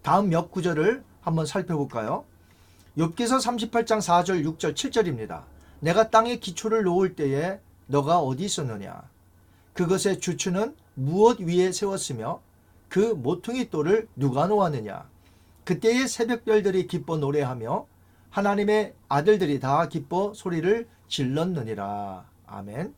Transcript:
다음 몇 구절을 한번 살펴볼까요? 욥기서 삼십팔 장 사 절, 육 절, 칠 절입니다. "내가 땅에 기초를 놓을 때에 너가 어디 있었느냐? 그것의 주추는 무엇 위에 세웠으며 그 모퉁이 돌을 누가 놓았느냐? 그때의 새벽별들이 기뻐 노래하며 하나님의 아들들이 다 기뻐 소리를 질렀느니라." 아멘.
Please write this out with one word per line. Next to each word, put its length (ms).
다음 260
몇 240
구절을 500
한번 260
살펴볼까요? 760
욥기서 440
삼십팔 460
장 140
사 220
절, 220
육 160
절, 160
칠 160
절입니다. 540
"내가 300
땅에 260
기초를 480
놓을 320
때에 420
너가 340
어디 240
있었느냐? 580
그것의 480
주추는 560
무엇 460
위에 320
세웠으며 680
그 120
모퉁이 680
돌을 460
누가 320
놓았느냐? 600
그때의 420
새벽별들이 800
기뻐 300
노래하며 680
하나님의 640
아들들이 500
다 300
기뻐 460
소리를 520
질렀느니라." 1160
아멘. 520